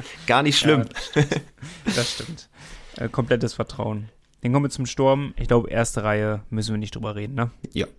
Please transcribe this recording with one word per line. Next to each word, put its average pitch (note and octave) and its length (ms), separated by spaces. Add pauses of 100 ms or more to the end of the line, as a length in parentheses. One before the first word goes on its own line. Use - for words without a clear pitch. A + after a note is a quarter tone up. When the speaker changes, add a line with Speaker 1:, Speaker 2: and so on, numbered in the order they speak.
Speaker 1:
<laughs> - 220
Speaker 2:
gar B2 160
nicht D3 160
schlimm. D3+ 280 (280)
Speaker 1:
Ja, D3 80
das C#3 120
stimmt. D3 100 (500)
Das A#2+ 200
stimmt. - 340 (480)
Äh, A#2 120
komplettes A#2+ 460
Vertrauen. G#2+ 540 (320)
Dann A#2+ 120
kommen C#3+ 140
wir B2+ 40
zum - 160
Sturm. C3+ 500
Ich A#2 120
glaube, A#2+ 200
erste A2+ 360
Reihe G#2+ 440
müssen G#2+ 240
wir G#2+ 60
nicht G#2+ 160
drüber A2 220
reden, G#2+ 180
ne? B2+ 160 (220)
Speaker 2:
Ja, - 140 (120)